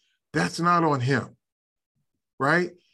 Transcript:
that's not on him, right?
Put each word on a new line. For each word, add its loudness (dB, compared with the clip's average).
that's -4
not 2
on 0
him, -2
right? 0